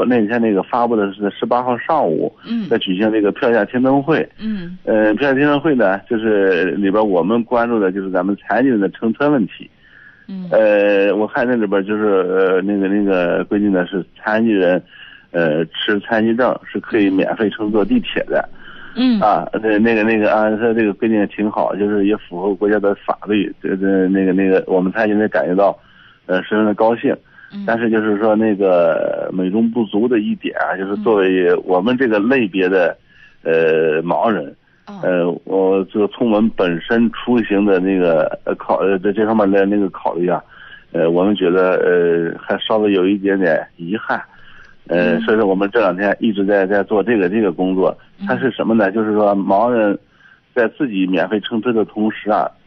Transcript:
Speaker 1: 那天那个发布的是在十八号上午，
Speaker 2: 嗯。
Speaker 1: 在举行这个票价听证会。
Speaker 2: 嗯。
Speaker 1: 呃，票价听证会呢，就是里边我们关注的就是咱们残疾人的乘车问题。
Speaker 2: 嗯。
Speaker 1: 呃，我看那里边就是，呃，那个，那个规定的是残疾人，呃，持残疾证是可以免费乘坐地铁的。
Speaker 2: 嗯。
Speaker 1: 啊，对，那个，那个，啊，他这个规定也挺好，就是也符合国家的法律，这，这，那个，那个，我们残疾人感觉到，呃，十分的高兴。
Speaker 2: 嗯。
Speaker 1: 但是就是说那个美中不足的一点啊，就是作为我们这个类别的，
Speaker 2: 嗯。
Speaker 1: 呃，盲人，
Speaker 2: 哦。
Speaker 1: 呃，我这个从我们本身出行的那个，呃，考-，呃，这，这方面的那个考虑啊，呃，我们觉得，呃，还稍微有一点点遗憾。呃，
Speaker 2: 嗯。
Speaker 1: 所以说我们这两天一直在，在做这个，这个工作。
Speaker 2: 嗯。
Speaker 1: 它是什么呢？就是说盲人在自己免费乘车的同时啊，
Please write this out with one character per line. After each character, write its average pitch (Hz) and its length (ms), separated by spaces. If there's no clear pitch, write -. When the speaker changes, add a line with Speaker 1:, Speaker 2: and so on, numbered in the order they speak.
Speaker 1:
那 120 220
天 117 120
那 110 140
个 92 80
发 120 240
布 117 100
的 101 160
是 98 120
在 98 80
十 - 160
八 123 160
号 127 160
上 156 280
午， - 240
Speaker 2:
嗯。 220 220
Speaker 1:
在 117 80
举 98 180
行 107 160
这 110 80
个 101 120
票 120 200
价 107 140
听 123 160
证 135 220
会。 139 240
Speaker 2:
嗯。 185 460
Speaker 1:
呃， 107 320
票 135 180
价 - 0
听 135 140
证 143 120
会 151 140
呢， 98 340
就 120 80
是 98 580
里 98 180
边 107 180
我 87 140
们 113 200
关 117 240
注 117 120
的 92 120
就 95 120
是 95 80
咱 90 120
们 98 140
残 107 160
疾 139 60
人 113 100
的 98 100
乘 113 260
车 147 160
问 127 160
题。 - 200
Speaker 2:
嗯。 185 240
Speaker 1:
呃， 101 640
我 107 100
看 123 220
那 127 80
里 110 100
边 98 180
就 107 140
是， 107 80
呃， 92 560
那 101 160
个， 98 100
那 101 160
个 90 420
规 - 140
定 104 120
的 90 160
是 90 180
残 110 220
疾 113 80
人， 90 300
呃， 82 360
持 - 340
残 110 220
疾 113 120
证 120 180
是 104 120
可 - 180
以 98 100
免 95 280
费 107 120
乘 107 220
坐 104 140
地 123 160
铁 - 240
的。 - 220
Speaker 2:
嗯。 247 260
Speaker 1:
啊， 87 260
对， 107 180
那 113 160
个， 107 80
那 113 140
个， 104 160
啊， 107 180
他 113 220
这 110 120
个 101 80
规 113 140
定 110 100
也 101 100
挺 107 220
好， 98 260
就 101 140
是 104 180
也 107 100
符 87 240
合 101 120
国 104 160
家 107 80
的 101 160
法 - 200
律， 101 280
这， - 140
这， 95 320
那 95 160
个， 92 80
那 95 160
个， 92 180
我 92 140
们 95 100
残 110 160
疾 107 60
人 104 160
感 80 180
觉 90 80
到， 95 220
呃， 90 180
十 110 140
分 107 80
的 104 80
高 113 200
兴。 123 220
Speaker 2:
嗯。 202 120
Speaker 1:
但 113 140
是 117 100
就 110 120
是 107 160
说 110 180
那 110 180
个 87 800
美 92 180
中 113 220
不 117 140
足 104 240
的 117 100
一 110 160
点 - 240
啊， 85 160
就 95 100
是 101 80
作 110 120
为 92 480
我 92 160
们 123 180
这 127 80
个 110 140
类 120 300
别 92 180
的， 90 300
Speaker 2:
嗯。 80 100
Speaker 1:
呃， 80 500
盲 85 260
人， 92 240
Speaker 2:
哦。 202 160
Speaker 1:
呃， 90 260
我 95 380
这 110 60
个 101 80
从 117 240
我 107 100
们 113 140
本 87 260
身 117 300
出 120 320
行 101 220
的 95 140
那 95 200
个， 82 240
呃， 87 100
考-， - 260
呃， 95 180
这， 98 140
这 107 140
方 113 100
面 101 140
的 98 140
那 104 120
个 98 140
考 - 240
虑 87 120
啊， 87 140
呃， 82 180
我 87 140
们 104 120
觉 90 160
得， 92 240
呃， 82 80
还 101 180
稍 110 180
微 107 160
有 92 140
一 101 100
点 98 220
点 82 260
遗 85 180
憾。 117 240
呃， 87 300
Speaker 2:
嗯。 - 40
Speaker 1:
所 113 120
以 107 40
说 110 80
我 95 100
们 98 160
这 120 80
两 90 160
天 98 240
一 113 140
直 98 120
在， 98 200
在 98 180
做 101 180
这 113 160
个， 90 120
这 110 120
个 95 120
工 92 220
作。 92 200
Speaker 2:
嗯。 98 80
Speaker 1:
它 127 80
是 127 160
什 - 160
么 110 60
呢？ 101 180
就 110 120
是 107 100
说 104 220
盲 101 360
人 107 260
在 113 140
自 151 120
己 95 180
免 92 220
费 104 100
乘 110 220
车 123 100
的 107 140
同 107 260
时 - 180
啊， 90 200